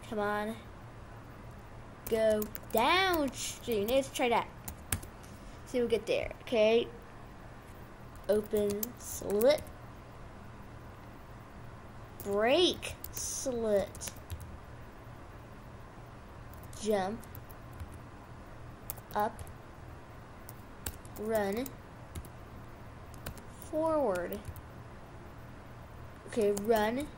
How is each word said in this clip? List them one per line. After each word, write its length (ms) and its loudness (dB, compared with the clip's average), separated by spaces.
Come 100 0
on. 380 2
Go 320 8
downstream. 1120 4
Let's 240 6
try 180 4
that. 180 6
See 120 2
if 60 6
we 40 2
get 160 4
there. 260 4
Okay. 440 8
Open 540 4
slit. 640 4
Break 720 4
slit. 1000 2
Jump. 360 4
Up. 280 2
Run. 480 2
Forward. 680 4
Okay, 240 6
run. 440 6